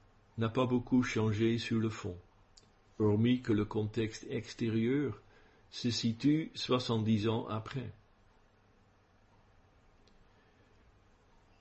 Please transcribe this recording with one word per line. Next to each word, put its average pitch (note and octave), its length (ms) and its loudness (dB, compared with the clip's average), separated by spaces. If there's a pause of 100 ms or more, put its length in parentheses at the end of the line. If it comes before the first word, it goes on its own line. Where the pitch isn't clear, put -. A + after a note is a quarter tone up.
(360)
n'a A2+ 140 0
pas B2+ 160 2
beaucoup B2 360 2
changé A2+ 540 2
sur A#2 220 -2
le A2 100 0
fond, G2+ 280 -8 (840)
hormis A2 420 4
que B2 120 -2
le G#2 120 2
contexte G#2+ 640 -4
extérieur A#2+ 920 -2 (480)
se - 200 -2
situe C#3 640 0
soixante-dix A2 760 0
ans A2+ 180 0
après. G#2+ 460 -8 (3750)